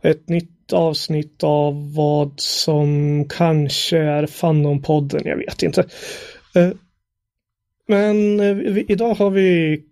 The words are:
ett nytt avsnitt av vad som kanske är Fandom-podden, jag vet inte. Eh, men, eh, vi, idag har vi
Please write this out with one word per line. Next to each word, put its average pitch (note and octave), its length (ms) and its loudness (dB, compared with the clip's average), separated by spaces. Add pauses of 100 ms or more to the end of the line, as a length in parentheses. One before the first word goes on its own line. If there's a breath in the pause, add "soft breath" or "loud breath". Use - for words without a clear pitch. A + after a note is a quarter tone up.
ett D#3+ 280 0
nytt E3+ 440 -6
avsnitt D#3 680 -2
av D3 500 0
vad D3 460 0
som D3 880 0
kanske D#3+ 680 0
är D3+ 300 0
Fandom-podden, D3 1000 0
jag D2 100 -2
vet - 260 -6
inte. - 180 0 (760 loud breath)
Eh, F3 140 4 (1160)
men, G#3 520 2
eh, G3+ 160 2
vi, G#3 320 -2
idag A3 280 0
har G3+ 140 2
vi F3 520 2 (100)